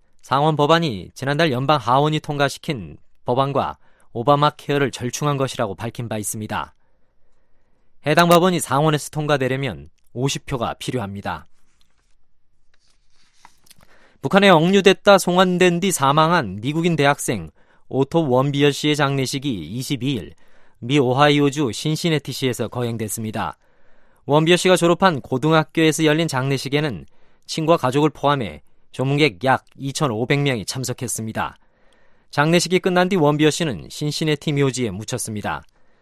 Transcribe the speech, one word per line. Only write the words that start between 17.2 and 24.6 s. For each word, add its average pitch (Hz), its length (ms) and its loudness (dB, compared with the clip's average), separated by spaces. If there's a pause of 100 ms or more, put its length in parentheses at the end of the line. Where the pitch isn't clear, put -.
오토 143 380 0
원비어 139 440 2
씨의 151 260 -2
장례식이 139 540 -2
이십이 117 640 -6
일 85 220 -8 (440)
미 131 200 0
오하이오주 143 760 2
신시내티시에서 143 960 -4
거행됐습니다. 110 880 -6 (720)
원비어 160 300 4
씨가 185 200 4